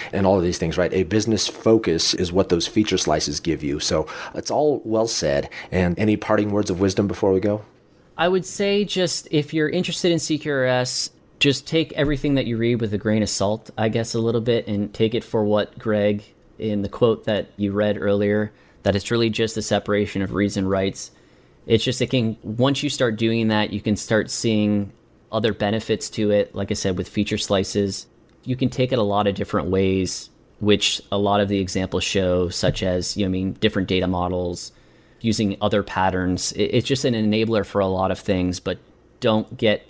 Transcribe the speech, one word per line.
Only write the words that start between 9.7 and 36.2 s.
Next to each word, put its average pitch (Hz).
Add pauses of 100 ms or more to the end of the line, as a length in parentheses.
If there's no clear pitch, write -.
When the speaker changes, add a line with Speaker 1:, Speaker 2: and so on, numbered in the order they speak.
Speaker 2:
in 165
C 151
Q 151
R 131
S, 127 (300)
just 135
take 160
everything 143
that 135
you 117
read 117
with 110
a 104
grain 107
of 98
salt, 104
I 110
guess, 113
a 117
little 113
bit, 117
and 104
take 113
it 110
for 113
what 104
Greg, 104 (360)
in 104
the 101
quote 113
that 104 (100)
you 101
read 104
earlier, 104 (320)
that 98
it's 98
really 117
just 110
the 107
separation 101
of 95
reads 98
and 95
writes. 95 (560)
It's 113
just, -
it 120
can, 110
once 127
you 143
start 120
doing 113
that, 107
you 101
can 107
start -
seeing 104 (400)
other 110
benefits 107
to 104
it. 104
Like 98
I -
said, 95
with 92
feature 104
slices, 101 (360)
you 127
can 127
take 127
it 131
a 113
lot 101
of 98
different 95
ways, 95 (300)
which 101 (120)
a 104
lot 101
of 101
the 101
examples 92
show, 90
such -
as, 90
you 101
know, 95
I -
mean, 95
different 104
data 92
models, 90 (500)
using 107
other 104
patterns. 92